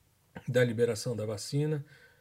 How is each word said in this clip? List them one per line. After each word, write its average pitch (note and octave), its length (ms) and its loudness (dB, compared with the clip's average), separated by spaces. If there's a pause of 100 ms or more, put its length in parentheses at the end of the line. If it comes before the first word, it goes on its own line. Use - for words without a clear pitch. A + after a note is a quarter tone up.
(480)
da B2 160 4
liberação A#2 520 0
da G#2+ 100 -4
vacina. C#3+ 600 -2 (360)